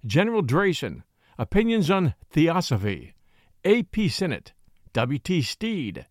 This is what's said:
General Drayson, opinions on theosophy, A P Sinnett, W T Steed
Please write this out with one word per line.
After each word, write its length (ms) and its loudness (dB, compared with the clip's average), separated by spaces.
General 380 2
Drayson, 640 -2
opinions 540 2
on 240 2
theosophy, 800 0
A 200 4
P 260 -2
Sinnett, 440 -4
W 260 0
T 240 0
Steed 680 -6